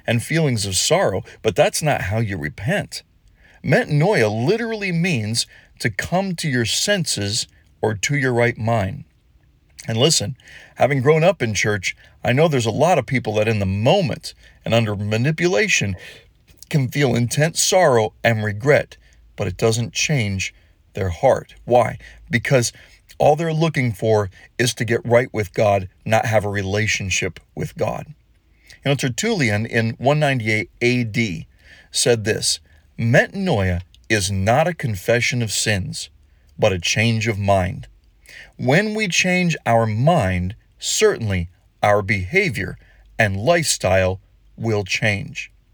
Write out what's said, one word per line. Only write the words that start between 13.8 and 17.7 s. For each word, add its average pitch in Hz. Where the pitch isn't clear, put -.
and -
under 110
manipulation 139
can 135
feel 135
intense 143
sorrow 135